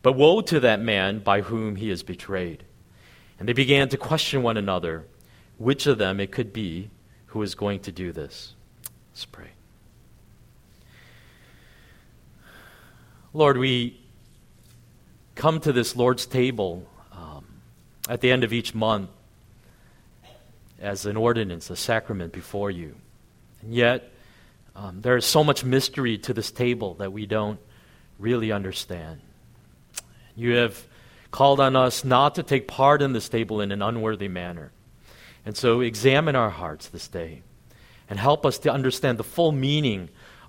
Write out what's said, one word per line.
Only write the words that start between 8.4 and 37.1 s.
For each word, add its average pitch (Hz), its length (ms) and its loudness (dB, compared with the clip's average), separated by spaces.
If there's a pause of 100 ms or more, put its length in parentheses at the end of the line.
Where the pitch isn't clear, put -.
Let's - 140 -16
pray. - 260 -20 (3750)
Lord, 147 260 6
we 123 400 0 (1400)
come 160 240 0
to 156 120 0
this 120 240 0
Lord's 123 300 2
table, 104 640 -2 (260)
um, 78 320 -18 (640)
at 120 120 -4
the 127 100 6
end 127 120 4
of 110 80 -2
each 117 240 -4
month 110 340 0 (1700)
as 98 260 -8
an 104 100 -4
ordinance, 110 540 0
a 90 60 -10
sacrament 104 580 -4
before 101 360 -6
you. 85 260 -10 (680)
And 113 120 -12
yet, 120 380 2 (640)
um, 98 260 -12
there 123 140 4
is 117 100 0
so 151 180 4
much 147 200 2
mystery 127 540 0
to 113 160 -6
this 110 180 -6
table 120 440 -2
that 95 180 -8
we 107 120 -8
don't 107 340 -2 (600)
really 110 320 0
understand. 92 720 -8 (1120)
You 120 200 0
have 120 320 0 (420)
called 139 320 4
on 131 140 4
us 127 280 2
not 135 320 4
to - 80 -4
take 131 240 0
part 143 340 4
in 135 120 0
this 110 160 -4
table 110 320 -2
in 98 100 -2
an 101 100 -4
unworthy 110 460 -2
manner. 87 440 -10 (760)
And 107 100 -10
so 120 240 2
examine 131 560 2
our 117 140 2
hearts 85 400 -10
this - 180 -16
day 82 360 -12 (680)